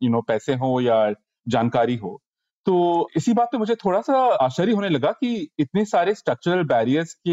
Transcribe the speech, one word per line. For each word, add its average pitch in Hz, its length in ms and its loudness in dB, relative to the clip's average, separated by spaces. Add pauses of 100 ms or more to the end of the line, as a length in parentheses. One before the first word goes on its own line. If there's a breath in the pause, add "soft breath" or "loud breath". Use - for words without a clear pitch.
you 120 100 2
know, 117 140 -2
पैसे 117 260 -2
हों 127 280 -2
या 110 320 2 (340)
जानकारी 117 480 0
हो। 104 260 -10 (440)
तो 175 420 2 (100)
इसी 226 160 0
बात 240 180 2
पे 262 60 -4
मुझे 220 180 -2
थोड़ा 202 260 -2
सा 285 120 -2 (220)
आश्चर्य 156 360 0
होने 202 180 0
लगा 143 220 0
कि 233 380 -4 (100)
इतने 185 260 -2
सारे 202 300 0
स्ट्रक्चरल 175 480 -2
बैरियर्स 135 500 0
के - 200 -4